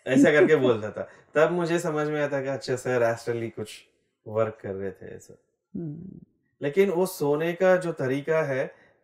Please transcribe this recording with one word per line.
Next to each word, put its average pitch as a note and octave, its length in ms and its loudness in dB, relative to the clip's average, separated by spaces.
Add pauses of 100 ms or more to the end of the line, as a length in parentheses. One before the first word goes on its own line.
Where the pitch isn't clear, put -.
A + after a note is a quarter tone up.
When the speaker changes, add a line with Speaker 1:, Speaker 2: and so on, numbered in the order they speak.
Speaker 1:
ऐसा C#4 240 6
करके D#3 260 6
Speaker 2:
<laughs> - 0 -
Speaker 1:
बोलता A2+ 340 0
था। F#2+ 180 -10 (260)
तब D#3+ 180 4
मुझे E3+ 260 0
समझ D3+ 300 -2
में D3+ 140 -2
आता C#3 200 -2
कि C3+ 60 -6
अच्छा, C3+ 280 -4
सर B2 260 0
एस्ट्रली A#2 480 -2
कुछ - 340 -14 (440)
वर्क G#2+ 340 -2
कर G2+ 100 -8
रहे F#2+ 200 -6
थे F#2+ 140 -18
ऐसा। - 280 -20 (420)
Speaker 2:
हम्म। E3 440 -12 (420)
Speaker 1:
लेकिन F#3+ 280 2
वो F3+ 160 0
सोने D#3 460 -2
का F#3 240 4
जो E3+ 160 -2
तरीका C#3+ 500 -2
है, C#3 320 -4 (300)